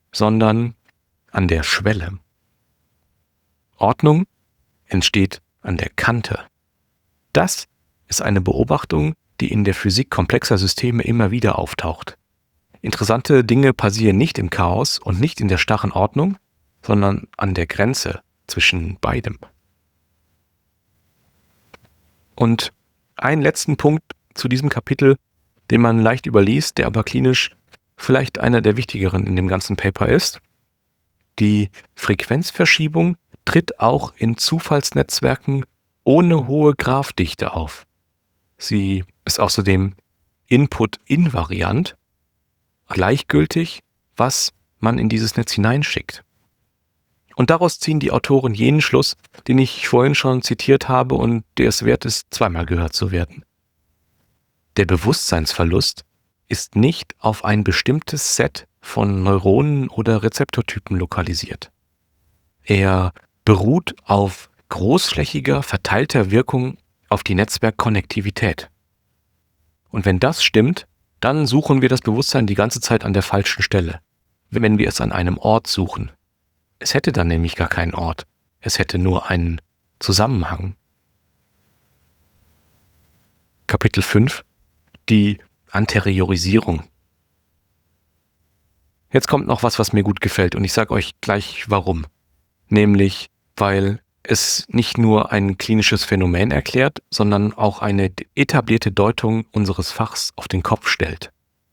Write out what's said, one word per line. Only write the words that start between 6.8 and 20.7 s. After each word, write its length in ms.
Das 360
ist 140
eine 200
Beobachtung, 720
die 100
in 120
der 100
Physik 380
komplexer 480
Systeme 420
immer 300
wieder 260
auftaucht. 580
Interessante 600
Dinge 300
passieren 440
nicht 200
im 140
Chaos 480
und 200
nicht 220
in 60
der 100
starren 340
Ordnung, 460
sondern 440
an 180
der 100
Grenze 560
zwischen 560
beidem. 380